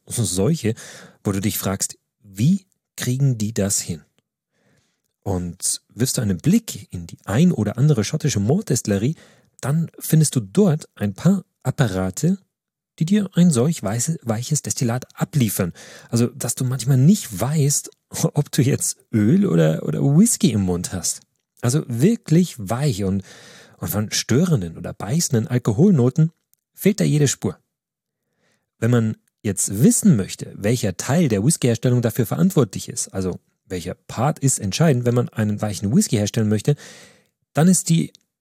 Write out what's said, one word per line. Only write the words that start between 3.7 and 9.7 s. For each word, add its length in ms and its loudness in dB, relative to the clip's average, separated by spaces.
hin? 200 -8
Und 580 -6
wirfst 240 -2
du 40 -2
einen 160 -2
Blick 540 -2
in 160 -12
die 180 -20
ein 260 2
oder 260 -2
andere 260 2
schottische 360 -4
Morddestillerie, 760 0
dann 380 -2